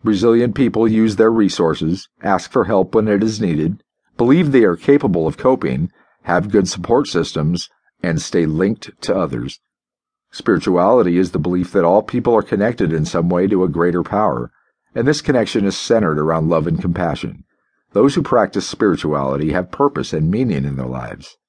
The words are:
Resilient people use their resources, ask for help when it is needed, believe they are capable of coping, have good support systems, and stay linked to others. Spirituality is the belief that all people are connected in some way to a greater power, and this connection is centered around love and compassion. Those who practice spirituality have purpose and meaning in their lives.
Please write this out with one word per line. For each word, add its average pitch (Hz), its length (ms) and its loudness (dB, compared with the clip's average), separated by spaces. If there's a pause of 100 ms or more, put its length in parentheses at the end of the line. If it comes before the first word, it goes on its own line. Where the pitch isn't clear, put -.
Resilient 113 540 2
people 113 320 0
use 110 280 2
their 113 140 4
resources, 90 760 0 (140)
ask 95 280 -2
for 123 140 0
help 95 300 0
when 110 120 4
it 101 160 2
is 110 180 -2
needed, 82 420 -2 (360)
believe 143 320 4
they 127 140 6
are 87 120 2
capable 101 520 2
of 76 100 -6
coping, 82 520 0 (340)
have 90 260 -2
good 98 180 2
support 117 380 0
systems, 82 640 -4 (320)
and 85 180 -2
stay 87 240 -2
linked 90 460 -2 (120)
to 95 140 -2
others. 73 440 -6 (720)
Spirituality 92 840 2
is 90 140 0
the - 80 -4
belief 90 320 -4
that 95 140 0
all 92 180 4
people 120 320 -2
are 104 80 2
connected 101 500 -2
in 78 120 -2
some 85 240 -2
way 90 180 2
to 98 160 2
a 90 60 0
greater 85 340 0
power, 78 480 -2 (420)
and 120 140 -2
this 147 140 0
connection 117 440 0
is 98 140 -2
centered 98 400 0
around 80 300 0
love 80 180 0
and 82 160 -2
compassion. 87 640 -4 (480)
Those 131 240 4
who 160 60 0
practice 104 440 0
spirituality 76 840 -2
have 87 180 -4
purpose 143 420 -2
and 78 160 -2
meaning 98 360 -2
in 69 100 -6
their 64 140 -6
lives. 62 480 -12 (120)